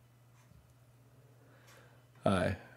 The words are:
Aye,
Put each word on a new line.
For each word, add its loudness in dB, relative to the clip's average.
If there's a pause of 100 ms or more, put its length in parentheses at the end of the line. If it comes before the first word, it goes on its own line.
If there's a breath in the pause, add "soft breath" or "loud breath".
(2250 soft breath)
Aye, 0 (200)